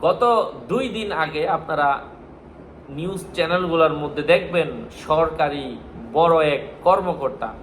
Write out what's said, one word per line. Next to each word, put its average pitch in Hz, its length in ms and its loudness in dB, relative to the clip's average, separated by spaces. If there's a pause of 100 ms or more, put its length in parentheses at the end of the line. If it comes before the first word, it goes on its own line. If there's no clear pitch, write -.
গত 214 520 4 (160)
দুই 247 200 0
দিন 214 220 -6
আগে 156 380 -2
আপনারা 147 500 0 (880)
নিউজ 170 440 -6
চ্যানেলগুলোর 165 600 2
মধ্যে 147 300 -4
দেখবেন 165 440 2 (240)
সরকারি 151 880 -2 (360)
বড় 160 340 4
এক 143 240 -2 (120)
কর্মকর্তা 156 800 0